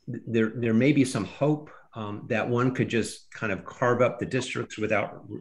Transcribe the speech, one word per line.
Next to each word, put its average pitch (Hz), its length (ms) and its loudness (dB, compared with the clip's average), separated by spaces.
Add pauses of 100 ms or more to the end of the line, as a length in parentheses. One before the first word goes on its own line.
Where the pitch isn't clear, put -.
there, 113 480 -2
there 117 200 0
may 127 180 6
be 139 120 6
some 110 220 -2
hope, 151 440 -2 (240)
um, 104 340 -10
that 107 200 0
one 123 260 2
could 113 140 2
just - 440 -2
kind 107 200 -4
of 90 120 -6
carve 123 380 2
up 120 160 2
the - 80 -2
districts - 520 -4
without 104 500 -2
re-, 104 120 -10